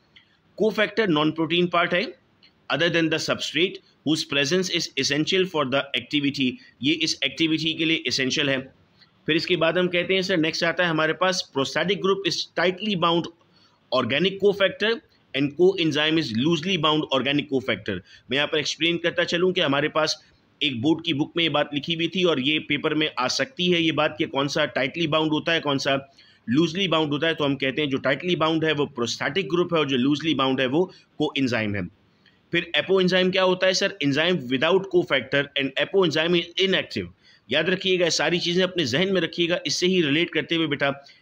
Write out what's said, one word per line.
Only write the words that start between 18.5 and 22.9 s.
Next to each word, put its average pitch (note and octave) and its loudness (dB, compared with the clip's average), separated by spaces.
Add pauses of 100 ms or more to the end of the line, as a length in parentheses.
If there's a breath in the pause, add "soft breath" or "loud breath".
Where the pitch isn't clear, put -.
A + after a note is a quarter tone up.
एक्सप्लेन D#3+ -2
करता E3+ 0
चलूँ F3+ 0
कि F3+ -2
हमारे D3 2 (100)
पास D#3 0 (440 soft breath)
एक C3+ -2
बोर्ड D#3 2
की E3 -2
बुक C#3+ -4
में E3+ 0
ये D#3+ 0
बात D3 -2
लिखी D3 -4
हुई E3 -2
थी F#3 0
और D#3 2
ये D3+ 0 (100)
पेपर D3 -2